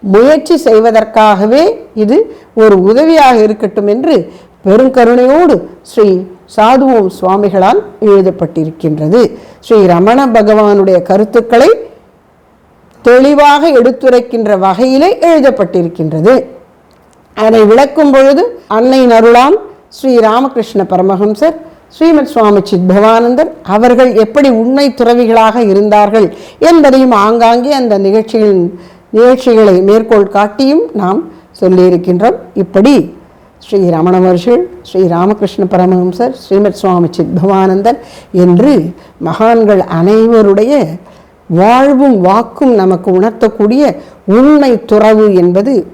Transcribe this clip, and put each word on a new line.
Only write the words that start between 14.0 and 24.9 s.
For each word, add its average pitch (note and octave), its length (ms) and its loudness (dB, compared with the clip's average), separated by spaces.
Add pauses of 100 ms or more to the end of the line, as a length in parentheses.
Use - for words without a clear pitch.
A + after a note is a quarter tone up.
வகையிலே C4 440 0 (200)
எழுதப்பட்டிருக்கின்றது. F3+ 1040 0 (1080)
அதை A3 200 2 (100)
விளக்கும் C#4 420 0
பொழுது C4+ 280 2 (340)
அன்னை C4 260 0 (100)
நருளால் A#3+ 460 4 (380)
ஸ்ரீ C4 160 -2 (160)
ராமகிருஷ்ண A#3+ 520 -4 (120)
பரமஹம்சர், G#3 640 -2 (360)
ஸ்ரீமத் D#4 360 0
சுவாமி G#3 380 0
சித்பவானந்தர் A3 840 0 (240)
அவர்கள் B3 340 2 (140)
எப்படி C4+ 260 0 (120)
உண்மை C4 240 -2 (140)